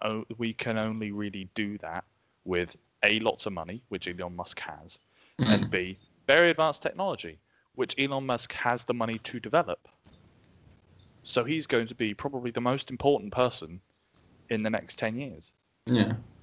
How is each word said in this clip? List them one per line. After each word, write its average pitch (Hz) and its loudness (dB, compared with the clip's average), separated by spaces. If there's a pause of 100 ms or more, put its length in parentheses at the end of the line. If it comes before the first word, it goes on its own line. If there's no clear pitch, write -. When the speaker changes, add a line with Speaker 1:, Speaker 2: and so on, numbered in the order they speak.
Speaker 1:
o-, 110 -2 (140)
we 113 -2
can 113 -2
only 110 -2
really 98 -6
do 104 -2
that 85 -8 (420)
with 87 0 (260)
A, 107 6
lots - 0
of 104 -4
money, 90 -8
which 92 -4
Elon 87 -6
Musk - -8
has, 78 -12 (420)
Speaker 2:
Mm. 127 2
Speaker 1:
and 104 4
B, 92 -2 (300)
very 165 8
advanced 160 2
technology, 120 -4 (360)
which 127 -2
Elon 139 2
Musk 127 -2
has 120 0
the 120 0
money 113 -2
to 120 -8
develop. 120 0 (1400)
So - 0
he's 147 -2
going 117 2
to 120 -10
be 107 0
probably 127 -6
the 120 -2
most 127 0
important 127 0
person 95 0 (680)
in 110 0
the 110 0
next - -4
ten 113 -2
years. 110 -10 (340)
Speaker 2:
Yeah. 113 6 (300)